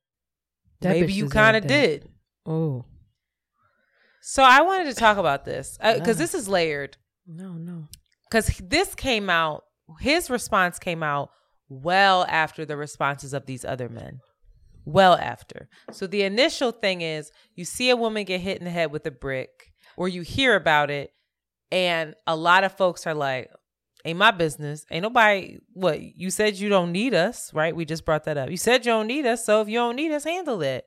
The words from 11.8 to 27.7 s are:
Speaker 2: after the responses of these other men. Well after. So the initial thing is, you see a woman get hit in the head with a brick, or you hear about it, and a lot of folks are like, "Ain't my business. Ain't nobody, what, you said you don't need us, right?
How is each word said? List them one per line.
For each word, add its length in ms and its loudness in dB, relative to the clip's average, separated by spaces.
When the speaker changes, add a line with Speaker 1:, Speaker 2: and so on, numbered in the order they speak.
Speaker 2:
after 360 -2
the 120 -8
responses 580 -6
of 120 -8
these 180 -12
other 240 -6
men. 320 -16
Well 320 8
after. 520 -8
So 160 -12
the 160 -2
initial 480 0
thing 300 -4
is, 320 -8
you 80 -12
see 260 -2
a 60 6
woman 280 -2
get 160 -4
hit 180 -6
in 60 -12
the 60 -8
head 220 -2
with 140 -8
a 40 -6
brick, 640 -10
or 120 -4
you 140 -8
hear 320 2
about 360 4
it, 220 -8
and 420 -2
a 100 0
lot 280 6
of 120 -2
folks 300 0
are 80 -2
like, 360 -4
"Ain't 140 -6
my 120 6
business. 600 -4
Ain't 120 -6
nobody, 560 2
what, 280 -2
you 300 -10
said 260 0
you 120 -4
don't 240 2
need 220 -2
us, 400 -2
right? 200 0